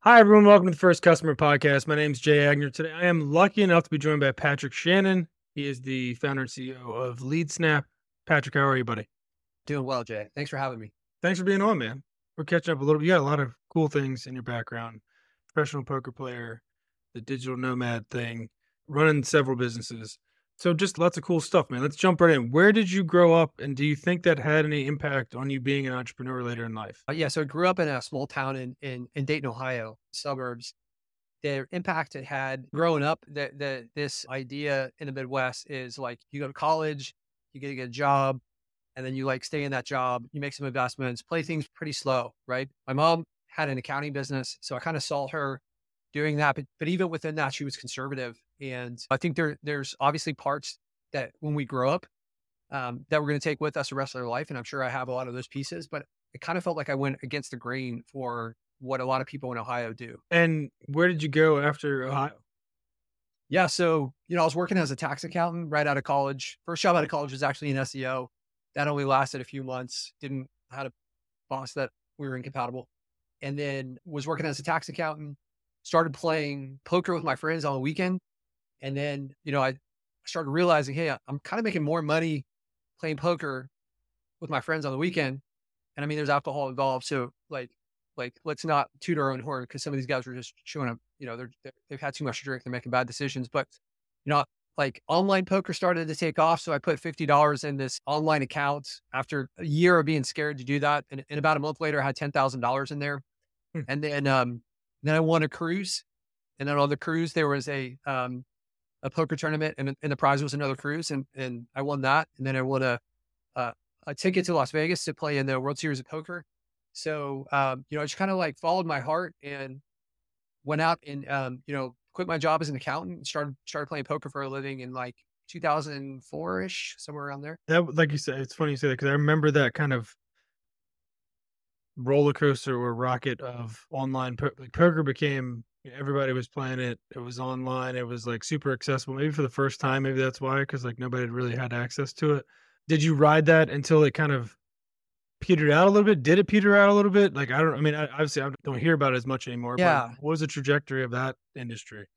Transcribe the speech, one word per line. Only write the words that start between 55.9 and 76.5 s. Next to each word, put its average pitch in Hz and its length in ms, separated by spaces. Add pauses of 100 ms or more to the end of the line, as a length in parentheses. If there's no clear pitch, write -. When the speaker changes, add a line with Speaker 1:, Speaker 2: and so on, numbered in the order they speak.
Speaker 2:
it - 80
kinda 175 180
felt 175 160
like 151 140
I 139 60
went 135 260
against 139 300
the 131 60
grain 120 540
for 120 440 (240)
what 131 200
a 127 60
lot 131 160
of 131 60
people 135 240
in 117 80
Ohio 117 340
do. 117 240 (140)
Speaker 1:
And 165 400 (160)
where 156 200
did 170 140
you 156 80
go 151 320
after 143 440
Ohio? 139 280 (1120)
Speaker 2:
Yeah. 175 200
So, 160 460 (140)
you 170 80
know, 175 60
I 160 40
was 151 100
working 180 240
as 156 100
a 135 60
tax 139 280
accountant 170 480
right 151 140
out 143 120
of 135 60
college. 139 640
First 127 160
job 175 140
out 160 80
of 156 60
college 147 220
was 135 120
actually 143 260
in 135 80
S 135 180
E 135 120
O. 127 220 (440)
That 143 140
only 143 180
lasted 135 360
a 123 40
few 135 180
months. 127 560
Didn't, 135 280 (240)
had 135 160
a 123 40 (580)
boss 135 240
that 135 180 (260)
we 143 100
were 131 80
incompatible. 127 540 (540)
And 143 140
then 135 480
was 147 220
working 160 200
as 143 120
a 139 40
tax 165 260
accountant, 151 480 (460)
started 165 300
playing 143 680